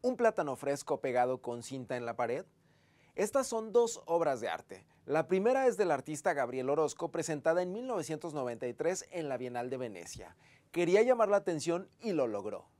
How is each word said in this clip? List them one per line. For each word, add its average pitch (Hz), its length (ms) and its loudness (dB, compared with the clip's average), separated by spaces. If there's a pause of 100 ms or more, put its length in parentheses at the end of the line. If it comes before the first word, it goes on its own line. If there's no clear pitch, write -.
un 247 160 -2
plátano 185 380 2
fresco 139 440 -4
pegado 127 440 0
con 120 180 -6
cinta 131 340 -8
en 120 120 -6
la 117 80 -8
pared. 123 280 -4 (680)
Estas 220 320 0
son 220 260 -6
dos 233 360 4
obras 156 340 2
de 110 80 -2
arte. 87 340 -8 (220)
La 156 220 2
primera 247 400 4
es 208 100 2
del 190 140 2
artista 151 420 0
Gabriel 131 380 -2
Orozco, 151 400 0
presentada 160 500 0
en 180 100 -4
mil 226 140 -8
novecientos 165 480 -6
noventa 123 320 -6
y 123 80 -4
tres 175 380 -2
en 160 180 -6
la 127 80 -2
Bienal 123 320 -6
de 131 80 -4
Venecia. 98 580 -10 (360)
Quería 175 320 6
llamar 233 260 6
la 202 80 6
atención 170 500 0 (120)
y 226 140 -2
lo 143 120 2
logró. 101 420 -6 (120)